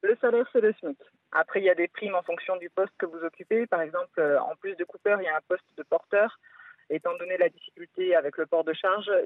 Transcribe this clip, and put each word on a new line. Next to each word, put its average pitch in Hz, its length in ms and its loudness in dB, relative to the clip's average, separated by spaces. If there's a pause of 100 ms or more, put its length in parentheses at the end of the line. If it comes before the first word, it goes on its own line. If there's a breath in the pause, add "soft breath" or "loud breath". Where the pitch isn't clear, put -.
Le 214 180 4
salaire, 240 320 2
c'est 254 80 4
le 214 140 4
smic. 147 240 -8 (340)
Après, 160 260 0
il 196 60 -2
y 185 60 6
a 180 40 6
des 170 140 0
primes 196 260 -8
en 180 80 0
fonction 175 360 -6
du 175 120 -12
poste 190 280 -2
que 190 80 -2
vous 165 180 -10
occupez. 220 420 -2
Par 175 140 -2
exemple, 170 400 -6
euh, 147 180 4
en 127 160 -2
plus 196 220 -10
de 175 80 -6
coupeur, 202 360 -2
il 185 40 -6
y 165 40 -4
a 156 80 -2
un 156 120 -4
poste 180 180 -2 (100)
de 151 60 -14
porteur. 202 560 0 (520 loud breath)
Étant 165 280 -4
donné 180 180 -6
la 175 140 4
difficulté - 640 -4
avec 147 240 0
le 160 80 -2
port 165 180 0
de 160 80 -4
charge, 196 380 -2 (160)